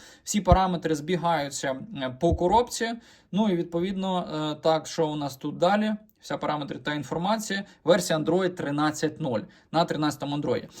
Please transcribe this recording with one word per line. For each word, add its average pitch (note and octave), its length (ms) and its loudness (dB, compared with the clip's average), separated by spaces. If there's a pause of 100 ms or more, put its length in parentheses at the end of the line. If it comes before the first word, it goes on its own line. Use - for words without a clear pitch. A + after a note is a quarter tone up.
(240)
Всі - 180 0
параметри F3+ 540 4
збігаються, D3+ 880 -2 (140)
е, C3 140 -6
по E3 260 0
коробці. A3+ 580 2 (380)
Ну G#3 180 2
і F3+ 60 4
відповідно, F3+ 720 -2 (240)
е, D3+ 100 -8
так, D#3+ 260 2
що E3 200 0
у D3+ 80 -4
нас C#3+ 220 -6
тут D3 200 -8
далі? G#3 380 2 (240)
Вся - 180 -8
параметри D3+ 420 -4
та D3 140 -4
інформація. G3 720 -2 (200)
Версія E3+ 360 4
Android E3+ 300 2
тринадцять D3+ 720 -2
нуль B2 180 0 (320)
на E3 140 4
тринадцятому D3 520 -2
Android. - 320 -2 (100)